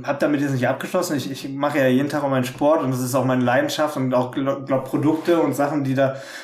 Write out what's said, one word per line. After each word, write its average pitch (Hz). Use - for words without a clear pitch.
hab -
damit 147
jetzt 143
nicht 123
abgeschlossen. 160
Ich, 127
ich 135
mache 143
ja 131
jeden 131
Tag 147
auch 139
meinen 131
Sport 147
und 131
das 127
ist 127
auch 127
meine 127
Leidenschaft 147
und 127
auch, 123
gl-, 139
glaub, 131
Produkte 156
und 139
Sachen, 143
die 131
da 135